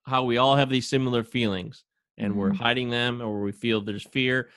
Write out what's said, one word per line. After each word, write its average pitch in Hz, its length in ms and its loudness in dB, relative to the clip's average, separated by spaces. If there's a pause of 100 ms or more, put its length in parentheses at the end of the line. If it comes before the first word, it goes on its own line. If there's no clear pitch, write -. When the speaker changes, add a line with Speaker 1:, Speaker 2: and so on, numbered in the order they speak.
Speaker 1:
how 131 200 0
we 120 140 2
all 135 180 6
have 139 140 4
these 131 180 0
similar 127 360 0
feelings, 107 600 -4 (340)
and 101 200 -2
we're 98 140 0
Speaker 2:
Mm-hmm. 101 120 -2
Speaker 1:
hiding 120 280 0
them, 120 300 -2
or 104 200 -4
we 101 100 -2
feel 110 300 -2
there's 104 220 -8
fear. 127 540 -2